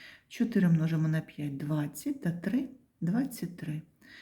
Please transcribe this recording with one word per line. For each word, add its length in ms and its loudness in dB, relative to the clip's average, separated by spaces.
Чотири 400 2
множимо 400 4
на 120 2
п'ять 360 -6
двадцять 640 -2
та 120 0
три 360 -2
двадцять 560 -2
три. 260 -6